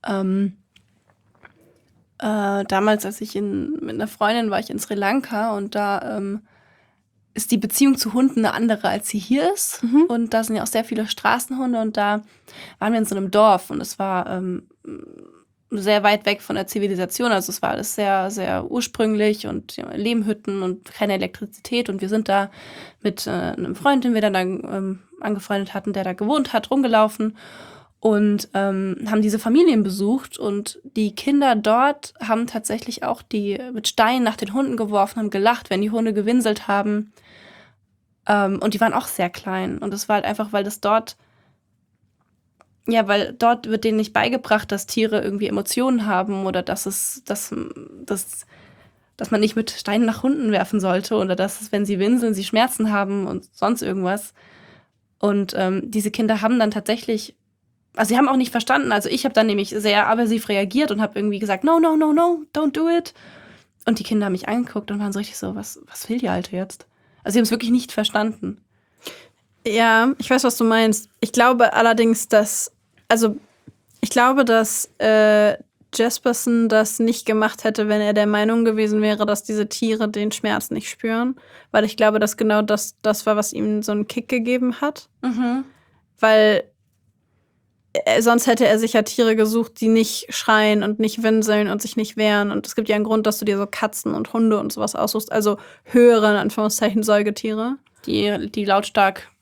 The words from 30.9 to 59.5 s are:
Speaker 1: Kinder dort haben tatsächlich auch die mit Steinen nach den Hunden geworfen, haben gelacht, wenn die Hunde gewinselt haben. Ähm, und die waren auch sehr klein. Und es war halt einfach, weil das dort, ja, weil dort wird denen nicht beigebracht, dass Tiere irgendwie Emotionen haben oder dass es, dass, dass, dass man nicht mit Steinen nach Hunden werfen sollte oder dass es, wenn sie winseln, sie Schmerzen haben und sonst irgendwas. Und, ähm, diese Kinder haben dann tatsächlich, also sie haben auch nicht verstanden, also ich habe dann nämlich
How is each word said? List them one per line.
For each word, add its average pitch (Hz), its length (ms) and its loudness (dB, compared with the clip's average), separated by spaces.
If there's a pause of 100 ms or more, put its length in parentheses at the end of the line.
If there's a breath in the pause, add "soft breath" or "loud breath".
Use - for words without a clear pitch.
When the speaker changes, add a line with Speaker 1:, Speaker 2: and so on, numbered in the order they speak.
Speaker 1:
Kinder 277 400 2
dort 240 680 0
haben 226 240 -2
tatsächlich 226 580 -8
auch - 200 -4
die 202 360 -4 (140)
mit 214 140 -6
Steinen 240 360 2
nach 220 140 0
den 202 160 -8
Hunden 262 240 -2
geworfen, 208 400 0
haben 214 140 -4
gelacht, 214 400 0
wenn 190 100 0
die 208 80 0
Hunde 226 240 -2
gewinselt 214 540 0
haben. 208 460 -2 (1120 soft breath)
Ähm, 202 340 2
und 208 140 0
die 196 60 -4
waren 226 120 2
auch - 140 -2
sehr 180 240 -4
klein. 190 480 -6
Und 202 120 -6
es 202 160 -10
war 208 100 2
halt 196 80 2
einfach, 214 280 -4
weil 202 100 0
das 208 180 -8
dort, 220 360 0 (1700)
ja, 226 220 2
weil 202 320 0
dort 240 300 2
wird 220 160 -2
denen 220 120 2
nicht 214 140 -2
beigebracht, 226 600 0
dass 202 140 -4
Tiere 220 360 0
irgendwie 202 260 -4
Emotionen 226 580 0
haben 196 400 -2
oder 185 160 -2
dass - 240 -6
es, - 400 -6
dass, - 300 -8 (500)
dass, - 400 -8 (720 soft breath)
dass - 160 -8
man 214 80 0
nicht 214 160 2
mit 220 160 -2
Steinen 220 340 -2
nach 220 160 -2
Hunden 262 300 0
werfen 196 300 0
sollte 190 340 -2
oder 190 220 0
dass 190 240 -4
es, 214 100 -12
wenn 208 140 0
sie 202 140 -2
winseln, 226 340 2
sie 190 100 -4
Schmerzen 220 480 0
haben 202 340 -2
und - 280 -8
sonst 233 300 -2
irgendwas. 190 500 -4 (840 soft breath)
Und, 202 380 0
ähm, 190 360 -2
diese 208 200 -2
Kinder 220 300 0
haben 233 180 2
dann 214 120 2
tatsächlich, 214 640 -4 (600)
also 214 140 0
sie 240 80 2
haben 277 100 4
auch 269 80 2
nicht 254 160 0
verstanden, 254 400 0
also 214 160 0
ich - 160 -2
habe 269 100 -2
dann 220 140 4
nämlich 202 220 0